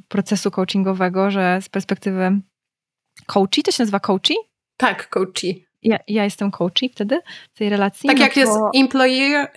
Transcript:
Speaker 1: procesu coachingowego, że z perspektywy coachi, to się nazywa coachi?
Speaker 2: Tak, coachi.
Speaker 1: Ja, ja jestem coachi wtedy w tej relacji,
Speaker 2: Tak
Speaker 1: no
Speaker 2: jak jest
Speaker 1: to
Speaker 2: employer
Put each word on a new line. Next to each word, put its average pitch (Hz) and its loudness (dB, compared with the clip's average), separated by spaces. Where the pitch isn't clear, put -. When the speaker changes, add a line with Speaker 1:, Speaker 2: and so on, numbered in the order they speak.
Speaker 1:
procesu 202 -2
coachingowego, 190 0
że 185 0
z - -16
perspektywy 190 -2
coachi, 196 0
to 370 0
się 247 0
nazywa 202 0
coachi? 202 -2
Speaker 2:
Tak, 208 -2
coachi. 190 -4
Speaker 1:
Ja, 220 2
ja 208 0
jestem 202 -2
coachi 190 -2
wtedy 226 -2
w - -20
tej 208 -2
relacji, 202 0
Speaker 2:
Tak 269 4
Speaker 1:
no 285 6
Speaker 2:
jak 262 2
jest 226 4
Speaker 1:
to 214 0
Speaker 2:
employer 269 2